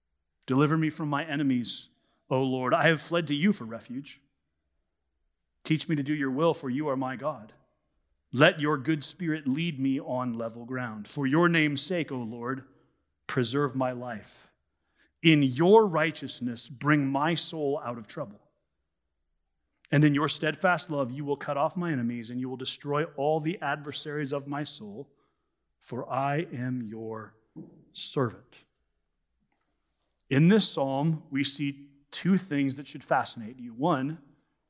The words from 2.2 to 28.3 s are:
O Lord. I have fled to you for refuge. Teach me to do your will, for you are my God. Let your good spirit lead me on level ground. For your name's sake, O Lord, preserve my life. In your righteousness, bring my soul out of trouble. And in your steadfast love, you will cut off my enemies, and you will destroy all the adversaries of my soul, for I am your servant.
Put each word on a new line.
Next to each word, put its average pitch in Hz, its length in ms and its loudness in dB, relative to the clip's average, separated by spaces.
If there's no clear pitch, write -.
O 131 120 2
Lord. 131 320 0
I 160 100 2
have 156 180 4
fled 170 260 -2
to 147 80 0
you 180 180 4
for - 120 -4
refuge. 117 560 -12
Teach 160 260 0
me 165 60 2
to 143 80 -2
do 143 100 -2
your 139 180 -2
will, 156 220 2
for 139 160 -6
you 139 180 -2
are 135 80 0
my 131 200 -4
God. 120 380 -8
Let 160 280 6
your 151 180 0
good 143 260 -2
spirit 156 440 -4
lead 147 320 -2
me 135 200 0
on 127 340 -4
level 117 320 -8
ground. 117 420 -8
For 143 180 -4
your 160 240 8
name's 151 340 4
sake, 170 280 -2
O 135 60 -6
Lord, 120 460 -6
preserve 127 500 0
my 131 160 0
life. 120 600 -12
In 160 180 8
your 170 460 8
righteousness, 151 840 -4
bring 143 380 2
my 139 260 0
soul 156 500 -4
out 120 140 -8
of 113 80 -14
trouble. - 340 -12
And 147 140 6
in 147 80 8
your 147 160 2
steadfast 160 640 0
love, 139 200 -2
you 143 140 -6
will 143 100 0
cut 139 220 -4
off 147 180 0
my 175 160 -2
enemies, 120 380 -2
and 123 100 -6
you 131 80 -4
will 131 100 -6
destroy 143 480 -2
all 151 240 0
the 156 200 -4
adversaries 147 720 -4
of 139 160 -6
my 143 160 -4
soul, 107 460 -12
for - 320 -10
I 139 420 -2
am 127 300 -6
your 110 500 -10
servant. - 720 -6